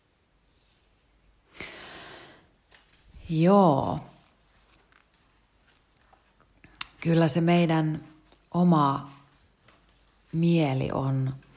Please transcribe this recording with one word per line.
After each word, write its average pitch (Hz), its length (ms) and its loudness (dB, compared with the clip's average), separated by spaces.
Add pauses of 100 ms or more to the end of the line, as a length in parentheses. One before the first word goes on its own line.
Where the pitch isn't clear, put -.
(3250)
Joo. 160 720 2 (3000)
Kyllä 165 260 2
se 170 140 0
meidän 165 600 0 (480)
oma 151 600 0 (1200)
mieli 160 600 -2
on, 135 440 -4 (220)